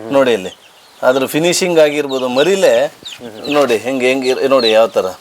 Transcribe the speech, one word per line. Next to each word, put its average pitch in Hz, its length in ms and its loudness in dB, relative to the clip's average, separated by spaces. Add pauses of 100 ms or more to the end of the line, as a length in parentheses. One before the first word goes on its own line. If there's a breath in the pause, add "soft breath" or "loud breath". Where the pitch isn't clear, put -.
(140)
ನೋಡಿ 131 200 4
ಇಲ್ಲಿ 95 160 -4 (540)
ಅದ್ರ 131 220 2
ಫಿನಿಶಿಂಗ್ 170 540 -2
ಆಗಿರ್ಬೋದು, 143 480 0
ಮರಿಲೇ 143 680 0 (560)
ನೋಡಿ 139 280 2
ಹೆಂಗೆ, 123 300 -2
ಹೆಂಗೆ 127 220 -2
ಇರ್-, 127 200 0
ನೋಡಿ 123 220 2
ಯಾವ 110 160 4
ಥರ. 98 180 -2 (160)